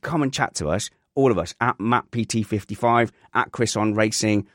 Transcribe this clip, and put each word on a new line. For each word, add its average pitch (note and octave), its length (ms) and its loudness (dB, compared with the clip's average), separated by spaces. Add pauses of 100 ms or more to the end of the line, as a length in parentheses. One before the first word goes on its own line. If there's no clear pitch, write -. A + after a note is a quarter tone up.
come D3+ 200 -2
and C3+ 100 0
chat - 240 -4
to D2+ 140 -4
us, F#2+ 220 -2 (240)
all C3 160 4
of F#2 80 2
us, E2 200 -6
at A#2+ 200 0
Matt A2+ 320 -2
P A#2 140 -2
T A2+ 180 -2
fifty-five, A2 680 0 (220)
at - 180 -2
Chris - 240 -2
on G#2+ 200 0
Racing. G#2+ 600 0